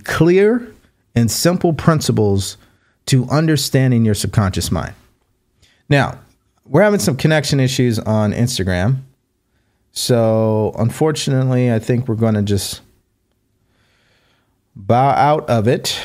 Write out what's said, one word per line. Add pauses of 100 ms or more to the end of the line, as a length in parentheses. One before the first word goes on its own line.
clear (440)
and
simple
principles (500)
to
understanding
your
subconscious
mind. (920)
Now, (460)
we're
having
some
connection
issues
on
Instagram. (920)
So
unfortunately,
I
think
we're
gonna
just (1900)
bow
out
of
it